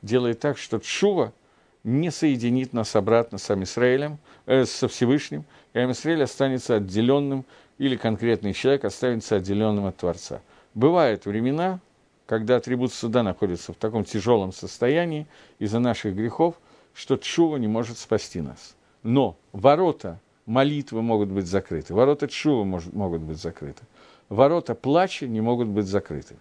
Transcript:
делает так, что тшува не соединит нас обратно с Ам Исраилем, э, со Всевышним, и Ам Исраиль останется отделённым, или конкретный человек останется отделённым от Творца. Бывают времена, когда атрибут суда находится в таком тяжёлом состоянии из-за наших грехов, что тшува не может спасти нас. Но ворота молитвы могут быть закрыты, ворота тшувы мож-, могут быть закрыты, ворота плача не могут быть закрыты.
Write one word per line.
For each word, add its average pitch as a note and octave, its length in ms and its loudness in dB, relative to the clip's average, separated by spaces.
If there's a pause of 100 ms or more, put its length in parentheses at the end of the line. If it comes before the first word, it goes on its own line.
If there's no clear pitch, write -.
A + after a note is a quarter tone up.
делает A#2 400 0
так, D3 160 -2
что - 220 -6
тшува F3 520 0 (520)
не C#3+ 280 0
соединит B2+ 640 0
нас A2+ 220 -2
обратно G#2+ 440 2
с - 100 -14
Ам G2+ 140 2
Исраилем, C3+ 560 0 (260)
э, C3 200 4
со - 220 -4
Всевышним, C#3 580 0 (280)
и A#2+ 60 -2
Ам B2+ 120 0
Исраиль D#3 300 0
останется C3 540 0
отделённым, B2+ 680 2 (360)
или C3+ 160 0
конкретный A2 580 0
человек C#3 320 0
останется A2+ 520 -2
отделённым G2+ 500 0
от F2+ 100 -6
Творца. E2+ 440 -6 (340)
Бывают C3+ 500 4
времена, C#3+ 540 -2 (480)
когда A2+ 300 0
атрибут B2 360 -2
суда A#2 300 0
находится F#2 500 -4
в - 40 -16
таком A2 280 -2
тяжёлом G2+ 480 2
состоянии D3+ 720 -2 (320)
из-за A2 220 -2
наших A2+ 340 0
грехов, A2+ 400 0 (400)
что - 240 -2
тшува D#3+ 400 0
не A#2 100 0
может A2+ 300 -2
спасти - 440 -2
нас. - 340 -12 (260)
Но A#2 340 2 (160)
ворота C#3 680 2 (260)
молитвы C3+ 560 0
могут G#2+ 280 2
быть F#2+ 160 -2
закрыты, E2+ 480 -4
ворота C#3+ 340 2
тшувы B2 380 0
мож-, F2+ 280 -6
могут F2 280 -4
быть D#2 160 -8
закрыты, D2+ 460 -12 (460)
ворота C3+ 460 2
плача D3+ 520 0
не A2 140 -2
могут A#2+ 260 0
быть G#2 180 0
закрыты. G2 560 -6